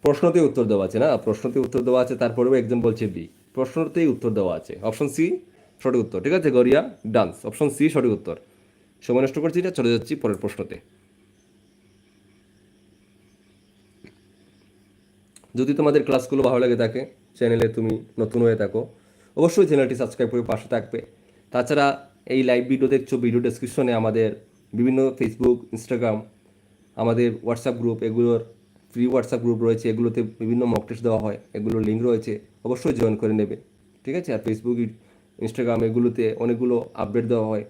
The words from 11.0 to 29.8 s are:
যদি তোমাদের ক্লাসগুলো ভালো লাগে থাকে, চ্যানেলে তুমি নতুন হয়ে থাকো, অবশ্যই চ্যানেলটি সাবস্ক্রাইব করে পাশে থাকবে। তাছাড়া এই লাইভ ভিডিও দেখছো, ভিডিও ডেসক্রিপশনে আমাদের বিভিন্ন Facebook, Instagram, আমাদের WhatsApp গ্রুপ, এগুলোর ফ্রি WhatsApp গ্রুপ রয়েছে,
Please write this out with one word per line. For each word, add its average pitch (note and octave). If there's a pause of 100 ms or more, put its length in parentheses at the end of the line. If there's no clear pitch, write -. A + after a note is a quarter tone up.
যদি B2+
তোমাদের D3
ক্লাসগুলো C3+
ভালো B2
লাগে B2
থাকে, A#2 (340)
চ্যানেলে A#2
তুমি A2 (200)
নতুন A2+
হয়ে A#2
থাকো, G#2+ (500)
অবশ্যই E3+
চ্যানেলটি C#3
সাবস্ক্রাইব A#2
করে A#2+
পাশে G#2+
থাকবে। A2+ (500)
তাছাড়া C#3 (160)
এই C3
লাইভ B2
ভিডিও C3+
দেখছো, C3
ভিডিও A#2+
ডেসক্রিপশনে A#2+
আমাদের A2 (440)
বিভিন্ন C3
Facebook, B2 (200)
Instagram, A#2 (760)
আমাদের A#2 (140)
WhatsApp A#2+
গ্রুপ, A#2
এগুলোর A#2 (500)
ফ্রি A#2+
WhatsApp B2
গ্রুপ A#2
রয়েছে, A2+